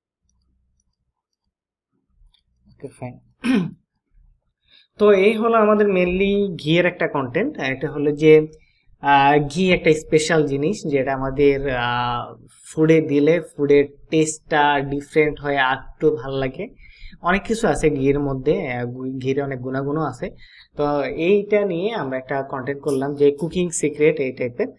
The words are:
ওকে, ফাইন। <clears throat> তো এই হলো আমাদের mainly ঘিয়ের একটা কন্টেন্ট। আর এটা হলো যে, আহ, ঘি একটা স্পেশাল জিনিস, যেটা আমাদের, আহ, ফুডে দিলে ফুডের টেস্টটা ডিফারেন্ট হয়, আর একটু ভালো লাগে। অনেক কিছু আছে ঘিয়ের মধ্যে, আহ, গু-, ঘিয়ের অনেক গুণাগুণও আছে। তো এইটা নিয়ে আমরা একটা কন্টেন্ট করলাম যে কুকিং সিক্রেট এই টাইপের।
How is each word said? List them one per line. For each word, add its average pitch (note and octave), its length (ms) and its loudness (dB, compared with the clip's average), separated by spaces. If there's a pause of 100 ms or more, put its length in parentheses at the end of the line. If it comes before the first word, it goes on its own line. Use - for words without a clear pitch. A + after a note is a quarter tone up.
(2750)
ওকে, - 200 -20
ফাইন। B2 320 -16 (220)
<clears throat> A3 380 -2 (1200)
তো G#3 120 6
এই G3+ 220 4
হলো A3+ 240 0
আমাদের G#3 300 4
mainly F#3+ 680 0
ঘিয়ের D#3+ 300 2
একটা F3 220 -2
কন্টেন্ট। D3 520 -4
আর C3+ 120 -4
এটা C#3 200 -6
হলো D3 200 -2
যে, D#3 360 6 (540)
আহ, C#3+ 460 4
ঘি F3+ 260 0
একটা E3 200 2
স্পেশাল D#3 540 0
জিনিস, D3+ 400 -4
যেটা C#3 260 0
আমাদের, C#3 600 0
আহ, A#2+ 600 -4 (300)
ফুডে D#3+ 360 2
দিলে D3 400 2
ফুডের C#3+ 440 2 (240)
টেস্টটা D3+ 680 0
ডিফারেন্ট C#3+ 600 -2
হয়, C#3+ 180 -4
আর C3 200 0
একটু D3+ 380 -2
ভালো C3+ 220 -8
লাগে। C3+ 300 -6 (540)
অনেক F#3 220 0
কিছু A3 240 -2
আছে D#3 220 2
ঘিয়ের C#3 300 0
মধ্যে, C#3 540 -2
আহ, B2 120 -6
গু-, C3 340 -8
ঘিয়ের C3+ 240 -2
অনেক C3+ 160 -8
গুণাগুণও C3+ 420 -4
আছে। D3 280 -8 (480)
তো D3 260 -2
এইটা G3 600 0
নিয়ে F#3+ 280 -4
আমরা C3+ 240 -6
একটা C3+ 260 -6
কন্টেন্ট C#3 380 -8
করলাম C#3+ 340 -2
যে C#3+ 160 4
কুকিং F3 380 -4
সিক্রেট D3+ 500 0
এই C3 140 -4
টাইপের। C3 340 -6 (120)